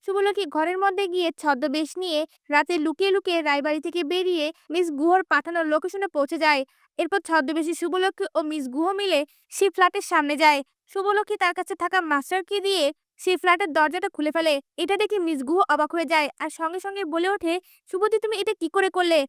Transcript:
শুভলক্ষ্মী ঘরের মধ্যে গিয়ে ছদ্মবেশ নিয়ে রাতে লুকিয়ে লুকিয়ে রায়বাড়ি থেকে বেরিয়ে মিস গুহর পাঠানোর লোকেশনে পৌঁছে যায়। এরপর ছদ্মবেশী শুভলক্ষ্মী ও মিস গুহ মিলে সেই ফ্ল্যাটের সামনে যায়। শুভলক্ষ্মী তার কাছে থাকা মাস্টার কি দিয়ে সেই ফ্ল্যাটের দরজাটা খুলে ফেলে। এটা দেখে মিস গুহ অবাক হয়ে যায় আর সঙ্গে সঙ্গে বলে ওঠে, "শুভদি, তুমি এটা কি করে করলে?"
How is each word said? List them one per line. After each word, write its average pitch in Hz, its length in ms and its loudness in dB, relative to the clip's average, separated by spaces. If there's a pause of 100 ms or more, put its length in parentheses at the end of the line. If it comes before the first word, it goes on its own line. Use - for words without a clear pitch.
শুভলক্ষ্মী 392 380 0
ঘরের 320 320 -2
মধ্যে 392 300 2
গিয়ে 349 200 0 (100)
ছদ্মবেশ 294 600 0
নিয়ে 349 220 -2 (300)
রাতে 294 280 2
লুকিয়ে 320 320 0
লুকিয়ে 370 320 0
রায়বাড়ি 294 380 0
থেকে 339 240 -6
বেরিয়ে 349 420 0 (240)
মিস 349 200 0
গুহর 330 320 4
পাঠানোর 330 440 -2
লোকেশনে 370 420 -2
পৌঁছে 294 300 -2
যায়। 294 240 2 (360)
এরপর 349 220 0
ছদ্মবেশী 320 540 0
শুভলক্ষ্মী 370 600 -2
ও 311 80 2
মিস 302 260 -4
গুহ 285 240 -2
মিলে 381 280 0 (320)
সেই 381 180 2
ফ্ল্যাটের 381 340 0
সামনে 302 320 0
যায়। 294 240 4 (280)
শুভলক্ষ্মী 403 480 -2
তার 359 180 0
কাছে - 200 -6
থাকা 359 260 0
মাস্টার 311 440 -2
কি 403 160 -4
দিয়ে 381 240 2 (360)
সেই 370 160 2
ফ্ল্যাটের 359 360 2
দরজাটা 320 360 0
খুলে 302 220 -4
ফেলে। 320 240 2 (220)
এটা 339 200 0
দেখে 415 220 0
মিস 330 240 -2
গুহ 320 260 0
অবাক 294 240 2
হয়ে 330 120 -2
যায় 302 240 2 (100)
আর 302 120 -6
সঙ্গে 330 300 -6
সঙ্গে 392 240 -6
বলে 330 260 -2
ওঠে, 359 220 -2 (340)
"শুভদি, 415 320 0
তুমি 440 180 -2
এটা 392 180 -2
কি 330 140 -4
করে 381 220 2
করলে?" 349 280 2 (100)